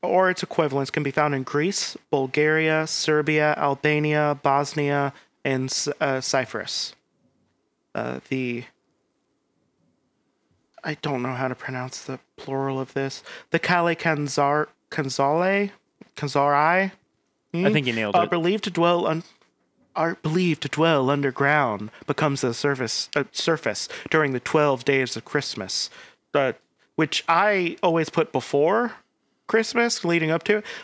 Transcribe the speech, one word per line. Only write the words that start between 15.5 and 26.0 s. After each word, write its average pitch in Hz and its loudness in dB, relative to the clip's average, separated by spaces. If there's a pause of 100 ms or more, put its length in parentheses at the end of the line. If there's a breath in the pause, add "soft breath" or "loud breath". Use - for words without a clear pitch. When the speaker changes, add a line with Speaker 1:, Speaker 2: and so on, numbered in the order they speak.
Speaker 1:
Kanzarai? 147 2
Speaker 2:
I - - (640)
Speaker 1:
Hmm? 190 2
Speaker 2:
think 139 2
you - 0
nailed 113 0
Speaker 1:
Are 175 4
Speaker 2:
it. - -4
Speaker 1:
believed 180 0
to 202 -4
dwell 175 2
un-, 160 -2 (720)
are 165 0
believed 165 0
to 147 -4
dwell 147 4
underground, 139 0 (140 loud breath)
but 143 -2
comes 143 0
to 131 2
the 117 0
surface, 131 -2
uh, 143 0
surface - -2 (200 loud breath)
during 151 2
the 123 -2
twelve 143 2
days 131 0
of - -12
Christmas, - -4 (440 loud breath)